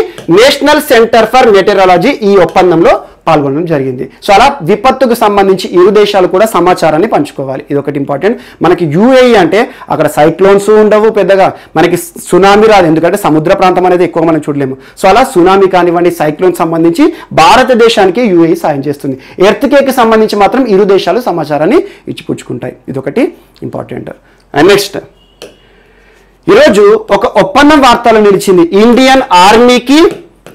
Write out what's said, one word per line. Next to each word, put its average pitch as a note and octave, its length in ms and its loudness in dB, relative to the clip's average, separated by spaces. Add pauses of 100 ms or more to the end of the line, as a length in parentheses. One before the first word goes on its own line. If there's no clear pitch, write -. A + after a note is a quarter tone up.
(400)
National D4 400 0 (100)
Center A3+ 320 2 (120)
for B3+ 100 4 (140)
Meteorology F#3+ 560 2 (160)
ఈ G3+ 40 2 (120)
ఒప్పందంలో F3+ 480 2 (340)
పాల్గొనడం D3 420 -2
జరిగింది. C3 340 -4 (200)
So G#3 100 -2
అలా A#3 120 4 (220)
విపత్తుకు A#3 540 0
సంబంధించి G3 440 0 (120)
ఇరు F#3 200 4
దేశాలు G3+ 360 0
కూడా G#3+ 200 2
సమాచారాన్ని F3 600 0
పంచుకోవాలి. C3+ 560 -8
ఇది C#3+ 100 -4
ఒకటి C#3+ 220 -8
ఇంపార్టెంట్. D3 340 -4 (280)
మనకి F3 200 0 (100)
యూఏఈ B3 380 2 (100)
అంటే E3+ 180 0 (320)
అక్కడ D3 140 -2 (100)
సైక్లోన్స్ F#3+ 520 0 (140)
ఉండవు G#3+ 260 2 (100)
పెద్దగా, F#3+ 280 2 (320)
మనకి F3 180 0 (320)
సునామీ G3+ 440 2
రాదు, F#3 180 2
ఎందుకంటే E3+ 340 0
సముద్ర D#3 360 0
ప్రాంతం F3+ 280 0
అనేది F3+ 200 0
ఎక్కువ E3 220 -4
మనం D#3 160 -2
చూడలేము. C#3 300 -6 (240)
So F#3+ 100 -2
అలా A3 120 2 (120)
సునామీ F#3+ 400 2
కానివ్వండి, F3 460 0
సైక్లోన్ F3 420 -2
సంబంధించి E3 440 0 (340)
భారతదేశానికి A3+ 920 2
యూఏఈ E3 320 2
సాయం C#3+ 240 -4
చేస్తుంది. C#3 300 -8 (320)
ఎర్త్‌క్వేక్‌కి C4 500 0
సంబంధించి A3 440 0
మాత్రం B3 200 0 (120)
ఇరు G3+ 180 2
దేశాలు F3+ 340 -2
సమాచారాన్ని E3 520 -2 (320)
ఇచ్చిపుచ్చుకుంటాయి. B2+ 640 -12 (180)
ఇదొకటి C#3+ 320 -6 (440)
ఇంపార్టెంట్. B2 420 -14 (480)
And E3 140 2
నెక్స్ట్, - 260 -4 (1500)
ఈరోజు G#3 400 4 (320)
ఒక A#3+ 60 -2 (200)
ఒప్పందం C#4+ 420 2
వార్తలు A3 420 2
నిలిచింది F#3 380 2 (200)
ఇండియన్ C4 380 2 (220)
ఆర్మీకి B3 540 2 (540)